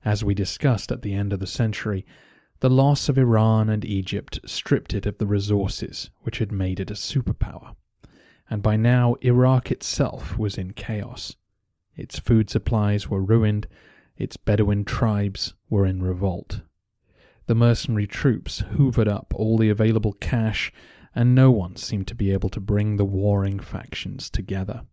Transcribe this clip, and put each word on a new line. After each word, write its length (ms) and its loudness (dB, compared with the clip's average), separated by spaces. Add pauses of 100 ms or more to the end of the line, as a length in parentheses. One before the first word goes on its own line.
As 200 0
we 100 2
discussed 580 0
at 120 -6
the 100 -4
end 180 -2
of 80 -4
the 80 -6
century, 580 -2 (540)
the 100 2
loss 380 4
of 100 2
Iran 520 4
and 160 -2
Egypt 600 -4
stripped 480 -2
it 120 -4
of 120 -4
the 80 -2
resources 840 -2 (100)
which 200 -8
had 120 -2
made 280 -2
it 120 -6
a 40 -6
superpower, 800 -4 (760)
and 120 -4
by 140 2
now 460 4
Iraq 500 4
itself 680 -4
was 200 -2
in 160 -8
chaos. 640 -10 (580)
Its 240 -10
food 300 2
supplies 600 0
were 120 -2
ruined, 460 2 (500)
its 200 -8
Bedouin 480 0
tribes 680 -2 (140)
were 160 2
in 180 -2
revolt. 580 -4 (840)
The 80 2
mercenary 500 2
troops 560 -2 (120)
hoovered 340 2
up 280 -4
all 220 0
the 120 4
available 440 2
cash, 580 -2 (440)
and 180 4
no 160 8
one 260 2
seemed 320 -6
to 80 -10
be 160 0
able 180 0
to 100 -6
bring 380 0
the 80 2
warring 540 0
factions 680 -10
together. 640 -4